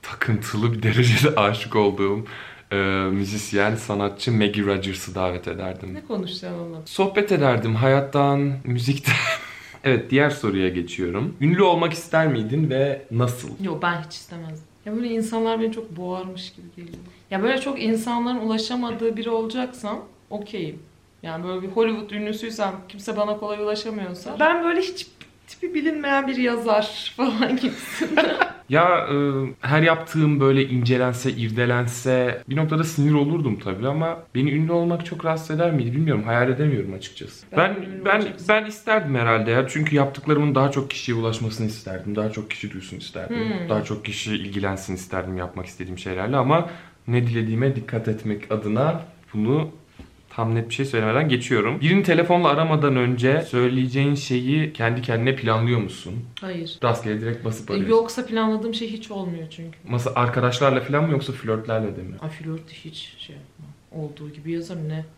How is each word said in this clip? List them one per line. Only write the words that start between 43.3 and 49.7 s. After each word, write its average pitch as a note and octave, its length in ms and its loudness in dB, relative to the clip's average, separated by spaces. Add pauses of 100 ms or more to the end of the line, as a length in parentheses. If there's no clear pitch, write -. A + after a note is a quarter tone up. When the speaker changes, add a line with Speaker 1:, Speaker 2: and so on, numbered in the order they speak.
Speaker 2:
Hmm. G3+ 320 -4
Speaker 1:
Daha G#2+ 140 0
çok G#2 220 -6
kişi G#2+ 300 -4
ilgilensin G2 600 -4
isterdim F#2 420 -6
yapmak F2+ 280 -8
istediğim F2+ 320 -12
şeylerle F#2+ 400 -2
ama D#3 320 2 (380)
ne A#2+ 200 2
dilediğime A#2 480 0
dikkat A2+ 320 -4
etmek G#2+ 440 -4
adına A2+ 500 0 (320)
bunu C3+ 360 0 (680)